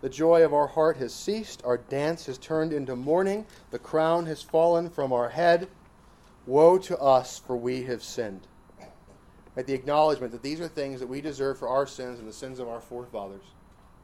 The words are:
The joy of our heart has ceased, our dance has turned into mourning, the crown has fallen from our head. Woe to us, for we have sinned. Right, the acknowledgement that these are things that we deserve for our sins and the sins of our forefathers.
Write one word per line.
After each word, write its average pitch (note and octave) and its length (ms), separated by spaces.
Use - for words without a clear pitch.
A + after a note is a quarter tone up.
The C3+ 80
joy E3 360
of D3 80
our D3 140
heart D#3 300
has B2+ 180
ceased, - 500
our B2 140
dance D3 480
has C3 100
turned D#3+ 360
into C3 240
mourning, F#3+ 500
the B2 80
crown E3 480
has D#3 160
fallen E3+ 480
from C#3 220
our A#2+ 160
head. E3+ 400
Woe D#3 340
to F#3 200
us, C3 400
for - 180
we B2 280
have B2 180
sinned. G2+ 460
Right, B2+ 100
the C3+ 100
acknowledgement C#3+ 580
that A#2 100
these D3+ 180
are E3+ 60
things C#3 320
that B2+ 80
we C3 140
deserve C3+ 360
for B2+ 120
our C3+ 180
sins B2 320
and A2 80
the G#2+ 60
sins C3 260
of B2 100
our A#2 120
forefathers. A2+ 640